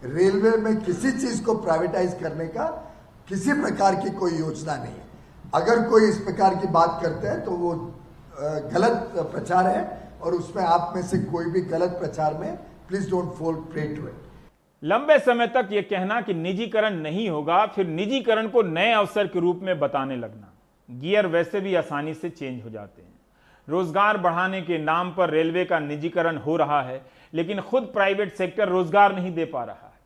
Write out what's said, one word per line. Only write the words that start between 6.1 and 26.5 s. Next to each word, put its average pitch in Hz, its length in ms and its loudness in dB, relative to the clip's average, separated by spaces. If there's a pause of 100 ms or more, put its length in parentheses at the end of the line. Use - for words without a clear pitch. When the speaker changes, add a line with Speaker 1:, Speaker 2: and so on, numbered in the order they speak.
Speaker 1:
प्रकार 190 380 2
की - 120 -2
बात 165 360 4
करते 170 240 -2
हैं - 160 -2
तो 196 80 -6
वो, 175 220 0
अ, - 720 -12
गलत 185 680 0 (180)
प्रचार 185 360 2
है - 440 -2 (100)
और 170 120 -2
उसमें 180 300 -4
आप 175 320 2
में 180 80 -2
से 185 140 -2
कोई 170 280 -2
भी 175 160 0
गलत 175 280 0
प्रचार 156 440 -2
में 190 260 -8 (320)
please 196 180 -4
don't 180 220 -2
fall 160 240 -4
prey 151 380 -6
to 147 100 -10
it। - 220 -14 (580)
Speaker 2:
लंबे 269 360 6
समय 240 280 2
तक 233 240 0
ये 208 100 0
कहना 202 400 -2
कि 196 120 -4
निजीकरण 202 600 0
नहीं 170 360 -4
होगा, 160 360 0
फिर 202 220 -2
निजीकरण 220 600 0
को 233 140 4
नए 185 300 2
अवसर 208 360 2
के 180 120 -2
रूप 175 240 2
में 185 160 0
बताने 135 360 -2
लगना, 107 380 -12 (380)
गियर 180 360 0
वैसे 170 340 0
भी 190 140 -2
आसानी 151 380 -2
से 170 160 -8
चेंज 131 340 -10
हो 113 60 -14
जाते 104 320 -16
हैं। 90 180 -20 (500)
रोजगार 190 480 2
बढ़ाने 180 440 0
के 165 160 -2
नाम 165 340 0
पर 175 180 0
रेलवे 165 360 2
का 180 140 0
निजीकरण 160 580 -2
हो 151 200 -2